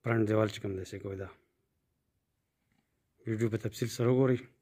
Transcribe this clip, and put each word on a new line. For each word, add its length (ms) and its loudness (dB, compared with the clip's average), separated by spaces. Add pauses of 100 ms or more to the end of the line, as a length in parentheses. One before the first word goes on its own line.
پرنټ 260 2
دیوال 200 4
چې 140 -8
کوم 140 -6
دی، 140 -8
څه 120 -10
کوي 200 -8
دا. 60 -10 (2000)
ویډیو 260 0
په 120 -2
تفصیل 320 -4
سره 140 2
وګورئ. 280 4 (240)